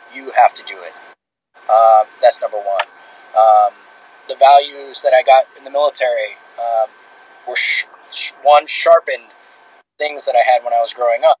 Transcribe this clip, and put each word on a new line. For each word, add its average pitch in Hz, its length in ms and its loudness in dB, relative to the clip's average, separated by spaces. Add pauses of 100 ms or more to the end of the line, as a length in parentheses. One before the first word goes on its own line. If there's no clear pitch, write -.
(140)
You 131 180 -16
have 117 240 2
to - 80 -12
do 98 180 -18
it. 85 120 -18 (760)
Um, 110 380 4 (120)
that's - 220 0
number 110 160 -8
one. 98 280 -6 (520)
Um, 107 360 4 (540)
the 135 80 -10
values 143 680 2
that 135 100 0
I 127 100 2
got 131 220 4 (120)
in - 60 -20
the 139 60 -20
military, 131 680 -4 (240)
um, 113 300 -4 (580)
were 123 80 -12
sh-, - 300 -2 (260)
sh-, - 300 -8
one, 147 260 2
sharpened - 680 -2 (600)
things 147 280 -8
that 127 100 -4
I 120 40 4
had 117 240 2
when 120 100 -6
I 117 80 0
was 117 120 -6
growing 120 300 -2
up. 156 160 2